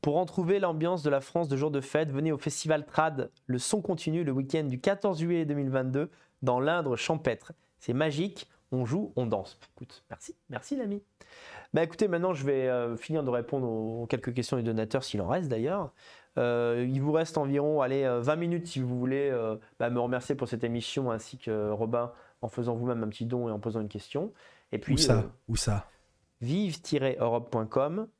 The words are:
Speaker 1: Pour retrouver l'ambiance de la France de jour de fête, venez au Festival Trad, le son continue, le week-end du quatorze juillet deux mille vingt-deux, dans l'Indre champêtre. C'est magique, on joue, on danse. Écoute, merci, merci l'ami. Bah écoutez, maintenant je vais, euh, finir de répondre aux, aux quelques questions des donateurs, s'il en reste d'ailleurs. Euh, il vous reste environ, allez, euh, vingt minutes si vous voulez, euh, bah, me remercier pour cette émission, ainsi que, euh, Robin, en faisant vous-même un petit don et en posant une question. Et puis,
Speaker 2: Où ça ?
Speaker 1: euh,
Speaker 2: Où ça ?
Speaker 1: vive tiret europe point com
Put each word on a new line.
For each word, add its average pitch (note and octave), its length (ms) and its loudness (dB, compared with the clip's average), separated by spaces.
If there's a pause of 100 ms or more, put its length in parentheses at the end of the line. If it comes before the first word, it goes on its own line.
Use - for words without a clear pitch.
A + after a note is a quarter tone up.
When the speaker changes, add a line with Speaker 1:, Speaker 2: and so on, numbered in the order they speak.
Speaker 1:
Pour D3+ 160 4
retrouver F#3 420 2
l'ambiance E3+ 420 0
de D3 80 2
la C#3 100 4
France E3 280 -2
de C#3 80 0
jour D3 140 2
de C#3 100 2
fête, D3+ 300 0
venez D3+ 220 2
au C#3+ 60 0
Festival D#3 480 0
Trad, D#3 440 0 (160)
le B2+ 120 0
son G3+ 240 0
continue, E3 420 0
le C#3+ 80 2
week-end C#3 320 0
du B2+ 160 -2
quatorze G3 400 2
juillet E3+ 240 2
deux D3 100 0
mille C#3 160 0
vingt-deux, C3 400 0 (320)
dans B2+ 180 2
l'Indre D3 360 2
champêtre. D#3+ 560 -2 (260)
C'est - 140 -4
magique, D#3 560 0 (240)
on B2+ 140 0
joue, D3+ 300 -2
on B2+ 100 2
danse. G#2 320 -2 (160)
Écoute, - 360 -20
merci, - 240 -16 (140)
merci C#3+ 280 -6
l'ami. G3+ 260 -4 (720)
Bah D#3 80 6
écoutez, E3+ 260 2
maintenant F3 260 2
je C3+ 100 -4
vais, C3+ 240 2
euh, A#2+ 280 0
finir D#3 280 -2
de B2+ 60 0
répondre B2 380 0
aux, A2+ 340 -2
aux A#2 40 -6
quelques B2 260 -2
questions A#2+ 240 -2
des A#2+ 60 0
donateurs, A2+ 420 0
s'il G#2 160 -4
en F2 80 -2
reste D#3+ 200 0
d'ailleurs. C3+ 440 -2 (460)
Euh, A#2+ 500 2
il C3+ 140 0
vous D3 100 2
reste D#3+ 240 2
environ, C#3+ 460 2
allez, C3+ 220 2
euh, B2 160 2
vingt D3 160 2
minutes E3+ 320 -2
si C3 120 -4
vous B2 180 -2
voulez, C3+ 320 0
euh, A2+ 260 0 (220)
bah, A#2+ 120 0
me A#2+ 100 0
remercier B2 340 0
pour B2+ 140 -4
cette A#2 160 -4
émission, A#2+ 460 -2
ainsi A2+ 260 -6
que, - 140 -8
euh, G#2+ 240 0
Robin, A#2 380 0 (280)
en A2+ 80 -6
faisant A#2+ 260 -2
vous-même A#2+ 280 -2
un G#2+ 60 -2
petit A2+ 180 -6
don A#2+ 220 -2
et A2 40 -4
en G#2 60 -4
posant A2 220 -4
une G#2+ 80 -4
question. C#3+ 440 -6 (400)
Et A#2+ 60 -2
puis, C#3 160 0
Speaker 2:
Où - 40 2
ça ? B2+ 200 6
Speaker 1:
euh, G#2+ 40 2 (260)
Speaker 2:
Où A2+ 80 0
ça ? - 340 0 (500)
Speaker 1:
vive D#3+ 400 -2
tiret C3+ 400 2
europe A#2 300 2
point A2 160 0
com D#3 420 0 (120)